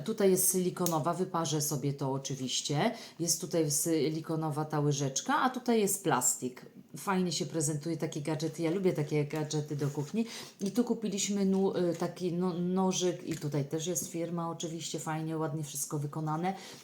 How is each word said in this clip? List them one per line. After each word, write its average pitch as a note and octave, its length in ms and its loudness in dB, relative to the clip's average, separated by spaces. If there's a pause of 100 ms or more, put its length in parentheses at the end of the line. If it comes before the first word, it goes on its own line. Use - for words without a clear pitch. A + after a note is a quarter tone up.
tutaj G3+ 300 4
jest F3+ 200 4
silikonowa, F3 640 2
wyparzę E3 480 0
sobie C#3+ 320 0
to C#3 180 -2
oczywiście. C#3 800 0 (280)
Jest E3+ 220 0
tutaj D#3+ 300 2
silikonowa D#3 920 0
ta D3+ 140 0
łyżeczka, D3 640 2
a B3+ 80 4
tutaj A#3+ 320 2
jest F#3+ 220 2
plastik. B2+ 640 0 (320)
Fajnie F#3 340 0
się D#3+ 140 -2
prezentuje D#3 520 -2
takie D#3+ 240 -4
gadżety. D#3 400 -2
Ja D#3+ 100 2
lubię F#3 220 2
takie D3 320 2
gadżety D3+ 500 -2
do C#3+ 120 0
kuchni. D3+ 380 -2 (360)
I G3 100 -2
tu A#3 120 4
kupiliśmy G3+ 600 0
nu-, F#3+ 320 4
y, F3 180 2
taki F3 380 -2
no-, F3+ 200 2
nożyk F3+ 760 2
i D3+ 100 -2
tutaj C#3+ 280 0
też D#3+ 220 -2
jest E3+ 240 -2
firma E3+ 380 -2
oczywiście, E3 500 -6
fajnie, D#3+ 380 -2
ładnie D#3 260 -2
wszystko - 360 -4
wykonane, D#3 540 -2 (300)